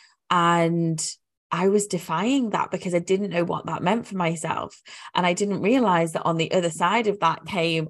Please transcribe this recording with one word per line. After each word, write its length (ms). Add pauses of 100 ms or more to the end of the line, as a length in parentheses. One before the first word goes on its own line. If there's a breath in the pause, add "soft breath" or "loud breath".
(300 loud breath)
and 760 (480)
I 180
was 180
defying 600
that 220
because 220
I 60
didn't 300
know 160
what 220
that 160
meant 240
for 100
myself. 640 (320 loud breath)
And 120
I 80
didn't 280
realize 520
that 120
on 120
the 140
other 200
side 360
of 120
that 260
came 440